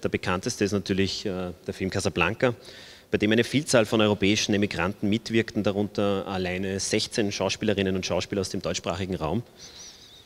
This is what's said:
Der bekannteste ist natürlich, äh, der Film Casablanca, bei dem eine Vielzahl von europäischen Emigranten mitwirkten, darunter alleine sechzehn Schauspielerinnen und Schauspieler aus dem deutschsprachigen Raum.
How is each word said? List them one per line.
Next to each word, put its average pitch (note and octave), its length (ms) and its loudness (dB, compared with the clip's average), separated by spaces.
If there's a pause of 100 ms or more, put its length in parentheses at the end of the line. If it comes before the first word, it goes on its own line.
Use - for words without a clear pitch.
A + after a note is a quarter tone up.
Der G2 60 -2
bekannteste G2+ 560 -2
ist F#2+ 80 0
natürlich, G2 520 0
äh, F2+ 260 -4 (140)
der - 80 -6
Film F#2+ 160 -4
Casablanca, G2 640 2 (560)
bei G#2 80 2
dem G#2+ 140 2
eine A2+ 140 6
Vielzahl B2+ 400 4
von A2 160 2
europäischen G#2 520 4
Emigranten G2+ 560 0
mitwirkten, A2+ 540 0
darunter G2+ 640 0
alleine F#2+ 540 -4
sechzehn G#2 500 0
Schauspielerinnen G2 640 0
und F#2 100 -2
Schauspieler F2+ 360 -2
aus F2+ 80 -4
dem G2 120 -6
deutschsprachigen F2+ 540 -4
Raum. D#2+ 260 -2 (840)